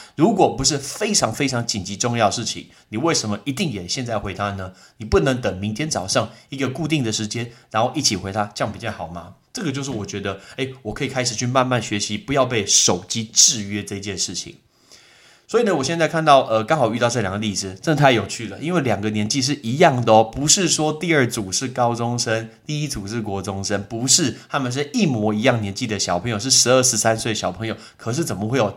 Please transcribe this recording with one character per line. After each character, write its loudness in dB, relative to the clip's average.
如 4
果 4
不 -6
是 2
非 -4
常 2
非 -2
常 -2
紧 -4
急 -8
重 0
要 4
的 4
事 -4
情， -8
你 -4
为 2
什 -2
么 -2
一 -2
定 -2
也 -8
现 -4
在 -2
回 -6
他 -4
呢？ -8
你 -12
不 4
能 0
等 -2
明 -4
天 -4
早 -2
上 0
一 -12
个 -2
固 -6
定 0
的 -2
时 -2
间， -8
然 2
后 2
一 -2
起 2
回 -6
他， -2
这 -4
样 -4
比 -10
较 -8
好 -10
吗？ -14
这 -10
个 -2
就 -4
是 -6
我 -6
觉 -8
得， -6
哎， -4
我 -6
可 -6
以 -4
开 -2
始 -2
去 -2
慢 4
慢 0
学 -2
习， -4
不 -6
要 4
被 -2
手 4
机 -4
制 2
约 -6
这 -8
件 -8
事 -4
情。 -12
所 2
以 4
呢， 2
我 0
现 -2
在 4
看 0
到， 10
呃， 2
刚 2
好 4
遇 -2
到 2
这 0
两 -2
个 -4
例 -2
子， -6
真 0
的 2
太 8
有 2
趣 -8
了。 -12
因 -4
为 2
两 0
个 -2
年 0
纪 0
是 0
一 -4
样 6
的 4
哦， 8
不 -2
是 4
说 2
第 -2
二 4
组 -4
是 -4
高 0
中 -4
生， -2
第 -4
一 -4
组 -8
是 -4
国 -4
中 -6
生， -2
不 -4
是， 2
他 -2
们 -2
是 -4
一 2
模 2
一 -2
样 6
年 -4
纪 -6
的 -2
小 0
朋 -4
友， -2
是 -4
十 4
二、 6
十 2
三 4
岁 -2
的 -2
小 -2
朋 -6
友， -4
可 -6
是 -2
怎 -4
么 -4
会 0
有 2